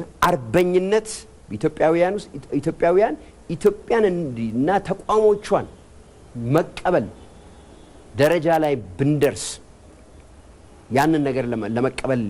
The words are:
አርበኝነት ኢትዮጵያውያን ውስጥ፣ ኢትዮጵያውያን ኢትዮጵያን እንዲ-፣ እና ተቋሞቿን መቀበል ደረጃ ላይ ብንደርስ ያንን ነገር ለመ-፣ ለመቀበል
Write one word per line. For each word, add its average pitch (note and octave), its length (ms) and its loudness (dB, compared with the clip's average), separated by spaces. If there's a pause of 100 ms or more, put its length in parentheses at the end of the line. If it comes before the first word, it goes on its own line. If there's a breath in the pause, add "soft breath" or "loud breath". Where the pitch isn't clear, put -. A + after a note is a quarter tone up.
(220)
አርበኝነት F3+ 880 0 (400)
ኢትዮጵያውያን D#3+ 680 0
ውስጥ፣ - 120 -8 (280)
ኢትዮጵያውያን F3 600 2 (340 loud breath)
ኢትዮጵያን G#3 560 0
እንዲ-፣ C3+ 460 -2
እና C3 180 0 (120)
ተቋሞቿን G3+ 840 0 (840)
መቀበል E3+ 560 0 (1080)
ደረጃ D3+ 320 2 (100)
ላይ D3+ 160 0 (180)
ብንደርስ C#3 540 0 (1400)
ያንን D3 340 2
ነገር B2 240 -2
ለመ-፣ A2 220 -4
ለመቀበል B2 600 -2